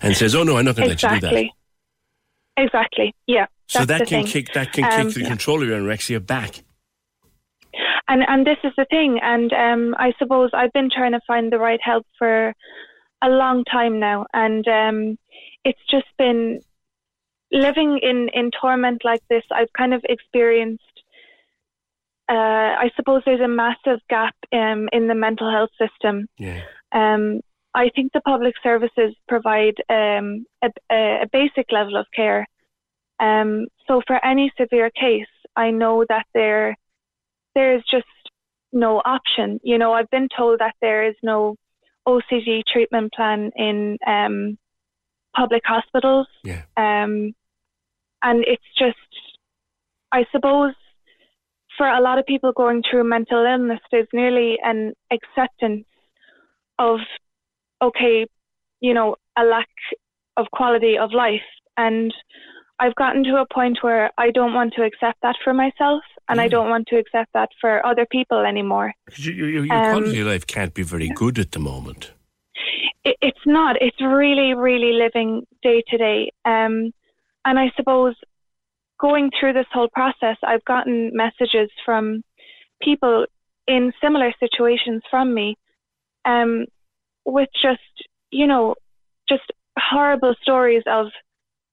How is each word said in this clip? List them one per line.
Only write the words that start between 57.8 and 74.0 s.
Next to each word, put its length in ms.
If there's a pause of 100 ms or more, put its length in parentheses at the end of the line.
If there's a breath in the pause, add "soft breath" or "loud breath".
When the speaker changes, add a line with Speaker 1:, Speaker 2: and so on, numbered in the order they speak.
Speaker 2:
okay, 440 (540)
you 140
know, 220 (200)
a 80
lack 240 (680)
of 160
quality 460
of 140
life. 280 (360)
And 380 (640 loud breath)
I've 160
gotten 300
to 120
a 160
point 300
where 360
I 120
don't 240
want 200
to 100
accept 380
that 220
for 80
myself, 500 (260)
and 120
I 40
Speaker 1:
Yeah. 60
Speaker 2:
don't 200
want 180
to 80
accept 380
that 160 (100)
for 240
other 220
people 340
anymore. 540 (140)
Speaker 1:
'Cause 160
you, 80
you, 300
your 140
Speaker 2:
Um, 160
Speaker 1:
quality 280
of 60
life 200
can't 280
be 80
very 240
Speaker 2:
yeah. 80
Speaker 1:
good 240
at 140
the 60
moment. 540 (920 loud breath)
Speaker 2:
It, 160
it's 260
not. 360
It's 180